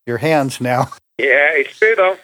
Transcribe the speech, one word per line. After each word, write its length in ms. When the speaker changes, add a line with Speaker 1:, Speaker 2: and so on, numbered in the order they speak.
Speaker 1:
your 120
hands 440
now. 320
<laughs> 80
Speaker 2:
Yeah, 360
it's 240
true 180
though. 280